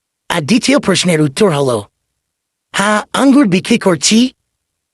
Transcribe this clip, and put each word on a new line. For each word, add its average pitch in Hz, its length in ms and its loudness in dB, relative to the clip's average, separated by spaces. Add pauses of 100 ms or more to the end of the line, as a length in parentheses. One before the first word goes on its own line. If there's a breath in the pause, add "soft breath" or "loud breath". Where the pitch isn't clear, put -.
(300)
আর 170 120 0
দ্বিতীয় 233 380 0
প্রশ্নের 175 420 0
উত্তর 151 300 0
হলো, 131 320 -2 (920)
হ্যাঁ, 208 400 -2
আঙ্গুর 262 340 2
বিক্রি 190 300 -2
করছি। 214 560 0 (600)